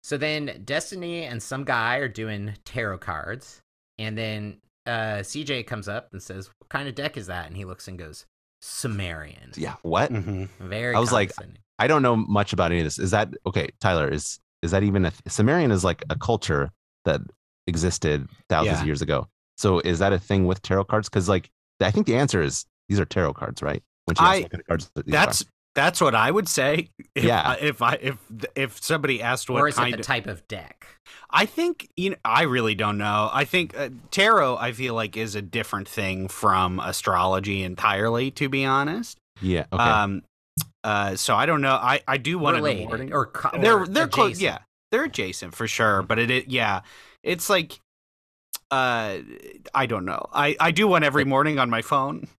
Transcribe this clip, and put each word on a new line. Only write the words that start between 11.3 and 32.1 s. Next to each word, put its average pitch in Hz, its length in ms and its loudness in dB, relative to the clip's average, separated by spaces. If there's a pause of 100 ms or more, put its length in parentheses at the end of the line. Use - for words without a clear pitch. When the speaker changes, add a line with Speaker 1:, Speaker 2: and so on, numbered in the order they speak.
Speaker 1:
condescending. - 260 -16 (180)
Speaker 2:
"I 113 80 4
don't 151 140 4
know 123 140 6
much 104 380 2
about 87 180 2
any 87 80 2
of 80 60 2
this." 73 120 -4
Is 92 140 0
that, 104 180 2 (160)
okay, 90 240 -2 (120)
Tyler, 85 280 2
is, - 300 -4 (220)
is 82 100 -2
that 98 120 4
even 98 220 4
a, 82 60 2
th-, - 160 -16
Sumerian 135 440 4
is, 92 120 2
like, 87 260 0
a - 60 0
culture 76 560 0 (340)
that 76 160 2 (460)
existed 82 600 0 (220)
thousands 82 280 2
Speaker 3:
Yeah. 73 40 -2
Speaker 2:
of 73 60 -2
years 71 140 -2
ago. 71 260 -2 (300)
So 92 240 4
is 87 180 0
that 98 140 4
a 92 60 0
thing 98 280 2
with 92 140 0
tarot 95 240 2
cards? 107 240 0
'Cause, 92 180 0
like, 95 220 0 (320)
I 95 100 4
think - 160 2
the 117 80 2
answer 131 260 2
is 69 240 -2 (220)
these 98 120 2
are 85 60 2
tarot 80 280 0
cards, - 280 -10
right? - 220 -4 (220)
When 82 100 0
she 160 80 4
Speaker 3:
I, 185 140 6
Speaker 2:
asks 170 60 0
what - 80 -10
kind - 100 -10
of - 60 -20
cards - 280 -2
that 143 100 -6
these - 60 -4
Speaker 3:
that's, 156 320 2
Speaker 2:
are. - 20 -8 (300)
Speaker 3:
that's 160 260 2
what 135 140 4
I 113 160 4
would 196 180 0
say 147 400 0 (260)
if, - 100 2
Speaker 2:
Yeah. 110 160 4 (100)
Speaker 3:
uh, 127 100 0
if 147 200 -2
I, 117 140 4
if, 131 220 -6 (380)
if 135 280 -4
somebody 139 380 0
asked 123 280 -2
what 123 120 2
Speaker 1:
Or 147 60 4
is 143 80 -2
Speaker 3:
kind 123 180 2
Speaker 1:
it 117 40 -4
the - 40 -8
Speaker 3:
of 110 40 -6
Speaker 1:
type 123 220 -2
of 92 200 -12
deck? - 400 -14 (420)
Speaker 3:
I 175 160 4
think, 339 500 -4
you 185 160 -2